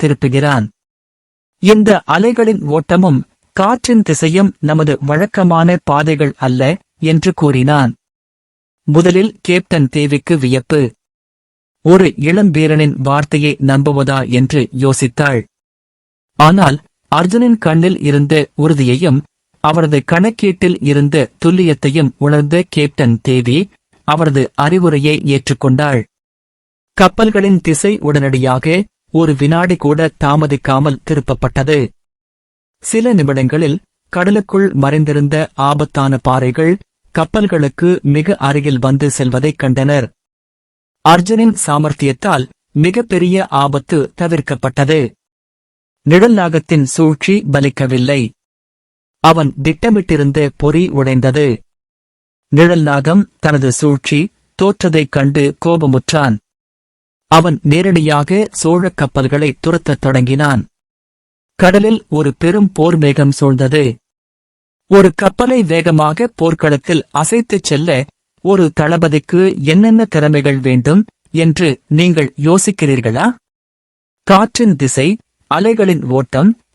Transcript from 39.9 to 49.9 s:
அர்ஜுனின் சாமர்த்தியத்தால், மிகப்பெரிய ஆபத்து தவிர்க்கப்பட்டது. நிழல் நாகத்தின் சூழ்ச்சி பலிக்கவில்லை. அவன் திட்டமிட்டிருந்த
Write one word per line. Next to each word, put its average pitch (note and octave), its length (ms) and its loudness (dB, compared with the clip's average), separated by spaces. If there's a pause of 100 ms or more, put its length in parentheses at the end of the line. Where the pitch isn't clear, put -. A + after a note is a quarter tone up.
அர்ஜுனின் G3+ 480 2 (100)
சாமர்த்தியத்தால், D3 840 -2 (240)
மிகப்பெரிய F3+ 720 0
ஆபத்து C#3 760 -2
தவிர்க்கப்பட்டது. D3 880 -2 (920)
நிழல் F#3+ 320 4
நாகத்தின் E3 480 0
சூழ்ச்சி D#3+ 720 0
பலிக்கவில்லை. C3+ 800 -2 (880)
அவன் D#3+ 420 2
திட்டமிட்டிருந்த D#3 920 0